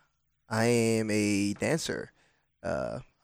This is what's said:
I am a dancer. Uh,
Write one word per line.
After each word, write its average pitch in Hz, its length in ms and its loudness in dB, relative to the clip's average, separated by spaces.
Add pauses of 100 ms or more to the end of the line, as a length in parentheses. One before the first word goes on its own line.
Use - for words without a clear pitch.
(500)
I 113 160 0
am 113 460 2
a 104 420 2
dancer. - 580 -4 (520)
Uh, 67 360 -4 (240)